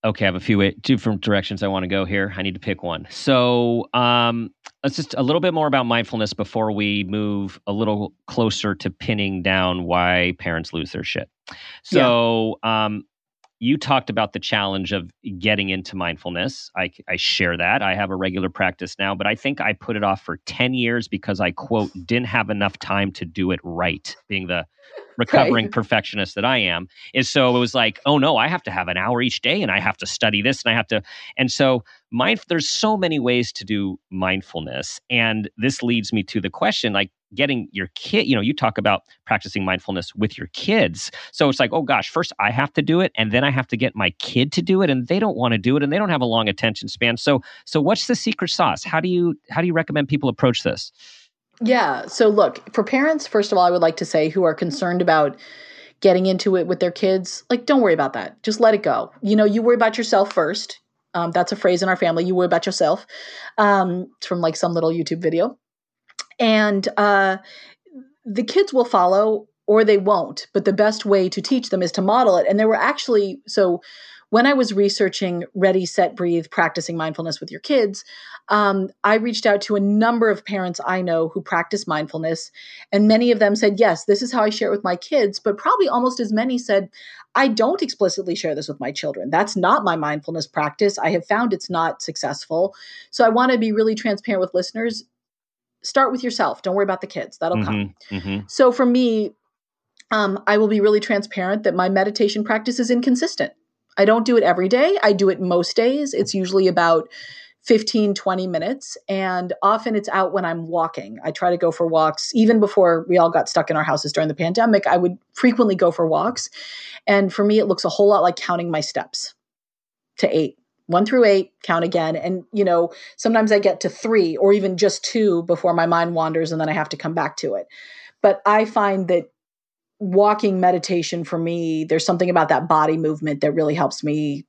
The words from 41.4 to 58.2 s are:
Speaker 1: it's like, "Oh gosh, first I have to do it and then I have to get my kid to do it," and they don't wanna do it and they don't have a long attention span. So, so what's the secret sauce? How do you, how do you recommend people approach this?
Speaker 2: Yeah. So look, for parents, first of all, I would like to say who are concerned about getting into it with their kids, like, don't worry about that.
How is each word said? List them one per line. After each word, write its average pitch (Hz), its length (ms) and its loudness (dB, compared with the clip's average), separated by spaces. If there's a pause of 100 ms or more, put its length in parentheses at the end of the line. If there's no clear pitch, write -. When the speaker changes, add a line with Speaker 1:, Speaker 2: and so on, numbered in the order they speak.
Speaker 1:
it's 135 120 0
like, 123 140 2
"Oh 151 100 0
gosh, 120 260 -2
first - 300 -4
I 104 120 2
have 131 220 -2
to 147 80 0
do 156 180 2
it 185 160 0
and 107 160 -2
then 123 120 2
I 143 80 2
have 127 160 -2
to 120 100 -6
get 123 180 -2
my 98 140 0 (100)
kid 131 340 -2
to 180 100 0
do 190 180 2
it," 170 80 2
and 127 180 -2
they 185 120 0
don't 214 180 -2
wanna 117 220 0
do 123 180 0
it 143 60 0
and 143 100 -2
they 175 40 0
don't 208 120 -2
have 147 120 0
a 123 40 0
long 113 240 0
attention 107 380 -4
span. 117 300 -2
So, 135 240 2 (240)
so - 140 -2
what's 180 280 0
the 247 80 2
secret 196 340 -4
sauce? 135 340 -2
How 170 160 -2
do 165 80 -4
you, 175 280 0 (140)
how 160 120 -2
do 180 60 0
you 170 60 0
recommend 151 340 -2
people 143 200 -2
approach 120 360 0
this? - 280 -6 (720)
Speaker 2:
Yeah. 220 460 0
So 220 220 4
look, 202 440 0
for 220 100 0
parents, 285 440 0
first 208 240 0
of 202 60 2
all, 180 60 6
I 180 60 6
would 180 120 2
like 165 160 2
to - 80 -4
say 160 240 0
who 185 140 0
are 160 120 2
concerned 180 460 -2
about 156 380 2 (600)
getting 185 240 6
into 190 300 0
it 175 120 0
with 180 120 -2
their 180 120 0
kids, 190 580 -2
like, 247 160 -2
don't 277 160 4
worry 196 120 4
about 143 200 0
that. - 300 -10